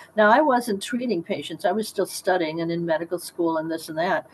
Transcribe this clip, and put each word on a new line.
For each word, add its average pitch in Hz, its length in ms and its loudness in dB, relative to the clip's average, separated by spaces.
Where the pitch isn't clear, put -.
Now, 214 140 6
I 254 120 8
wasn't 240 420 0
treating 240 400 -2
patients. 156 420 -6
I 180 60 2
was 214 160 -2
still - 180 -2
studying 170 560 -2
and 165 100 -2
in 170 140 -2
medical 170 340 -2
school 165 380 -2
and 160 140 -2
this 160 180 -6
and 156 80 -8
that. 170 360 -2